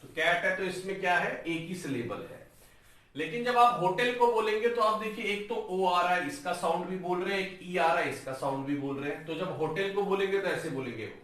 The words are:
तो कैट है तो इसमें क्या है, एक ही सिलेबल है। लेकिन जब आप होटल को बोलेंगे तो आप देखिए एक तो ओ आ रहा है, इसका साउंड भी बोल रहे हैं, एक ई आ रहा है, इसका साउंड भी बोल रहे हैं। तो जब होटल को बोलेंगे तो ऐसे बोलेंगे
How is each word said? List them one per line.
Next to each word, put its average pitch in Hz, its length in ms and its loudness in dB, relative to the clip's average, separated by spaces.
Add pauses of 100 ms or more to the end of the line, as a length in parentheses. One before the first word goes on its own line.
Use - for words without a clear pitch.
तो 139 80 -18
कैट 165 340 2
है 190 120 0
तो 202 80 -4
इसमें 185 360 -6
क्या 180 180 2
है, 180 200 0
एक 165 300 -4
ही 185 80 -8
सिलेबल 120 540 -6
है। - 100 -16 (760)
लेकिन 160 280 -4
जब 247 140 2
आप 240 240 8
होटल 240 320 2
को 240 180 4
बोलेंगे 220 360 2
तो 226 140 0
आप 214 200 2
देखिए 220 300 -6
एक 202 160 -4
तो 226 60 -6
ओ 190 320 -2
आ 180 160 4
रहा 175 120 2
है, 180 120 2
इसका - 280 -4
साउंड 175 320 0
भी 185 120 -4
बोल 180 240 -2
रहे 190 120 -2
हैं, 190 80 0
एक - 220 -8
ई 180 120 -6
आ 170 100 4
रहा 147 160 4
है, - 80 -2
इसका - 240 -6
साउंड 139 320 -2
भी 143 100 0
बोल 139 220 -2
रहे 143 120 -4
हैं। 147 160 -6
तो 165 80 -6
जब 165 240 -4
होटल 160 360 0
को 202 80 2
बोलेंगे 190 360 2
तो 190 100 0
ऐसे 160 220 -2
बोलेंगे 120 340 -6 (200)